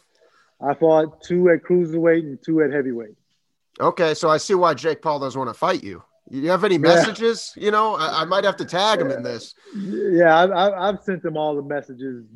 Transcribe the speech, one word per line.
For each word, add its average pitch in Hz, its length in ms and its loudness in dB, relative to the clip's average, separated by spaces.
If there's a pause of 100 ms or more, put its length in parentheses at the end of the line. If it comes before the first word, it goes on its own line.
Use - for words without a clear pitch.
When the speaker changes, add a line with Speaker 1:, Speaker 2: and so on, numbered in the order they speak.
(600)
Speaker 1:
I 139 140 -2
fought 160 480 0
two 180 300 2
at 165 120 0
cruiserweight 165 600 0
and 139 200 -12
two 160 180 0
at 143 120 0
heavyweight. 117 420 -6 (640)
Speaker 2:
Okay, 160 360 0
so 160 140 0
I 156 60 4
see 190 200 -2
why 175 180 2
Jake 143 280 -4
Paul 147 180 -4
doesn't 135 200 -6
wanna 123 140 -6
fight 170 320 -4
you. 98 180 -16 (260)
You 135 200 -6
have 185 160 0
any 190 100 2
Speaker 1:
Yeah. 156 60 0
Speaker 2:
messages? 185 760 2
You 208 160 -4
know, 214 240 2
I, 160 280 -2
I - 20 -4
might 185 180 0
have 190 140 2
to 160 80 -6
tag 202 340 0
him 151 100 -2
in 135 140 -6
this. 120 320 -10 (180)
Speaker 1:
Yeah, 196 640 4
I've, 180 140 4
I've, 190 220 2
I've 190 300 -4
sent 180 200 -6
him 156 140 -6
all 151 180 -2
the 143 60 -4
messages 135 640 -10 (100)